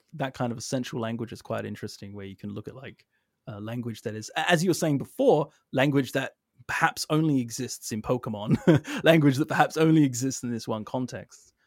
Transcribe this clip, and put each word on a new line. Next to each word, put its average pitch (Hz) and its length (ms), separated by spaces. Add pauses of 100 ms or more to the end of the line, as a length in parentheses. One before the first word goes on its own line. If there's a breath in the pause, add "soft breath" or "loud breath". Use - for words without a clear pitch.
(140)
that 135 200
kind 120 180
of 113 60
essential 127 420
language 113 320
is 107 100
quite 110 240
interesting, 101 480
where 101 120
you 98 120
can 104 160
look 101 140
at, - 80
like, 127 300 (420)
a 104 120
language 113 440
that 143 120
is, 107 220
a-, 160 140
as 170 120
you 190 60
were 160 60
saying 151 240
before, 160 500 (240 soft breath)
language 139 380
that 135 220 (340)
perhaps - 420
only 156 320
exists 117 500
in 110 100
Pokemon, 120 560
<laughs> 190 460
language 147 340
that 151 100
perhaps - 280
only 160 280
exists 127 400
in 120 80
this 113 160
one 110 180
context. - 680 (160)